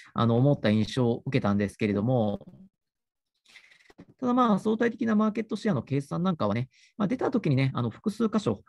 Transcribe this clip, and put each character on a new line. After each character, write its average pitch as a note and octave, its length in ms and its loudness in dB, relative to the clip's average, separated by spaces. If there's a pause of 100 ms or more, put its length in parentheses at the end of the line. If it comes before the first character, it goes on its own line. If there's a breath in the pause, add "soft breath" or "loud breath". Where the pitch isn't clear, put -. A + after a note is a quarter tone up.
(140 loud breath)
あ A#2 120 0
の、 A#2 120 4
思 C#3 160 4
っ - 60 -6
た A2 100 0
印 G#2+ 260 0
象 B2 140 2
を A#2+ 160 -2
受 - 140 0
け - 20 -6
た G2+ 120 2
ん G2+ 40 0
で G2+ 100 0
す - 100 -10
け A2+ 100 -2
れ G#2 60 2
ど G2+ 100 0
も、 A2 420 0 (1700 loud breath)
た B3+ 80 -4
だ、 B3 60 0
ま B3 200 4
あ、 F#3+ 60 2
相 A3 180 -2
対 A#3 140 0
的 A3+ 140 -6
な A3 100 0
マ G#3+ 140 2
ー - 20 -4
ケ A3+ 100 -4
ッ G#3+ 60 -8
ト - 80 -6
シ G#3+ 140 -4
ェ - 20 2
ア - 20 2
の A#2+ 80 0
計 C3+ 200 -4
算 E3 220 -6
な F#3 100 0
ん - 20 -8
か A2+ 120 0
は G2+ 60 0
ね、 B2 160 -4 (280 soft breath)
ま G#3 80 -2
あ、 - 20 0
出 A#3+ 100 -2
た D4+ 140 -2
時 G#3 180 0
に C3+ 60 4
ね、 C3+ 180 2
あ B2 80 -4
の、 A#2 80 -2
複 - 220 -8
数 A3+ 160 -2
箇 G#3+ 120 -2
所 A2 300 -4